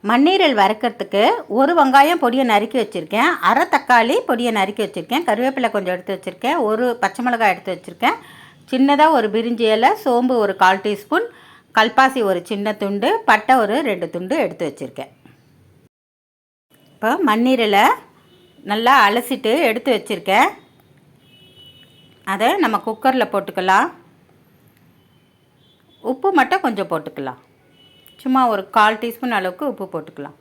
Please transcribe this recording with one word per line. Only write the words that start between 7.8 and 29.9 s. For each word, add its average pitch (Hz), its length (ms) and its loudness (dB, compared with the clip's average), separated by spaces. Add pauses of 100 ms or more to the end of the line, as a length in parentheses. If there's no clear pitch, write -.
சின்னதா 277 360 4 (100)
ஒரு 214 180 2
பிரிஞ்சி 226 400 -2
இலை, 240 160 4 (140)
சோம்பு 247 400 0
ஒரு 196 180 -2
கால் 190 220 4
டீஸ்பூன், 208 420 -4 (520)
கல்பாசி 262 520 2
ஒரு 175 100 0 (100)
சின்ன 202 220 -4 (100)
துண்டு, 202 280 -2 (180)
பட்டை 220 360 2
ஒரு 208 120 -2 (140)
ரெண்டு 175 240 -4
துண்டு 185 300 -4
எடுத்து 165 260 -6
வச்சிருக்கேன். 135 420 -14 (1800)
இப்போ 220 180 -2 (180)
மண்ணீரலை 226 540 2 (880)
நல்லா 233 240 4 (120)
அலசிட்டு 233 460 -2 (140)
எடுத்து 233 300 -2
வச்சிருக்கேன். 202 500 0 (1800)
அதை 208 180 0 (140)
நம்ம 214 240 -2
குக்கரில் 240 480 0
போட்டுக்கலாம். 190 540 0 (2250)
உப்பு 269 140 -4 (120)
மட்டும் 349 260 0
கொஞ்சம் 196 280 -4
போட்டுக்கலாம், 143 460 -8 (840)
சும்மா 262 180 2 (120)
ஒரு 196 100 -2 (140)
கால் 214 260 4
டீஸ்பூன் 233 340 -6
அளவுக்கு 185 340 -6
உப்பு 196 220 -10